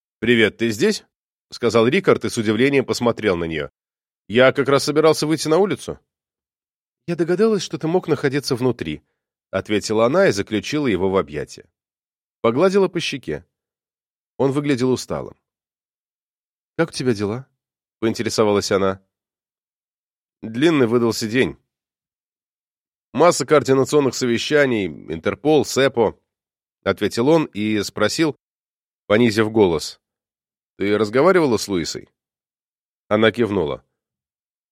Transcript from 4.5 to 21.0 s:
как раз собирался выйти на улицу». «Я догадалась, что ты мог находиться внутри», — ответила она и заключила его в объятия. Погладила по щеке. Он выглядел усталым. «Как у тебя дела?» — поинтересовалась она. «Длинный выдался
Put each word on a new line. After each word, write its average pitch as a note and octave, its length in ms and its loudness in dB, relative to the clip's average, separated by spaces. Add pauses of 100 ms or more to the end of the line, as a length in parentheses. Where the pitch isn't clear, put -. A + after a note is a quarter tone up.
как C#3 160 -2
раз C3+ 160 2
собирался D3+ 420 2
выйти D#3 220 -4
на D#3+ 80 2
улицу». D#3+ 420 -2 (1080)
«Я E3+ 100 -6
догадалась, F3+ 440 0
что - 160 -10
ты D#3+ 100 -6
мог F3+ 200 -2
находиться C#3+ 480 -2
внутри», — A2 480 -4 (480)
ответила G#2+ 540 0
она E3+ 240 2
и - 20 0
заключила G#2+ 560 -4
его F#2+ 220 0
в F#2+ 80 0
объятия. D2 520 -8 (680)
Погладила F#3 480 2
по F3 140 -6
щеке. - 440 -8 (920)
Он C3+ 160 0
выглядел C3+ 380 -2
усталым. D2+ 440 -6 (1400)
«Как E3 120 0
у - 40 -20
тебя B2+ 200 0
дела?» — G#2 360 -6 (500)
поинтересовалась G#2+ 720 0
она. F#2+ 340 -2 (1400)
«Длинный C3 460 2
выдался A#2 400 0